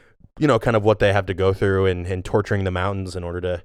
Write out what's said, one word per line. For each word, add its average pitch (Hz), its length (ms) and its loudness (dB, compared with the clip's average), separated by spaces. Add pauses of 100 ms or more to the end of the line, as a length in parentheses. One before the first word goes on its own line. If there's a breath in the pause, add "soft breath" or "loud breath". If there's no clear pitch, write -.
(380 soft breath)
you 151 80 2
know, 120 140 4
kind 117 160 0
of 101 80 2
what 107 160 4
they 101 120 4
have 98 140 0
to 95 80 -4
go 95 180 2
through 98 340 0
and, 87 200 -2
and 92 180 -6
torturing 104 400 -2
the 92 60 -2
mountains 95 460 -4
in 87 80 -6
order 87 160 -8
to, 90 240 -4